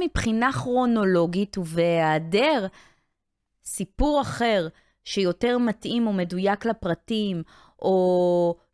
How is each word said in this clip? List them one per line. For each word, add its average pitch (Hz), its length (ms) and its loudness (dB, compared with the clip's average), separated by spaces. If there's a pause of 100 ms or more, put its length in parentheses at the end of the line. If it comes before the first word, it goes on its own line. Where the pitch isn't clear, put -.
מבחינה 233 480 -2
כרונולוגית, 208 1080 0
ובהיעדר 170 1120 0 (960)
סיפור 277 560 -2
אחר 220 460 0 (360)
שיותר 202 540 0
מתאים 233 500 -2
או 202 60 -2
מדויק 190 520 -2
לפרטים, 202 800 -4 (380)
או 180 720 2 (180)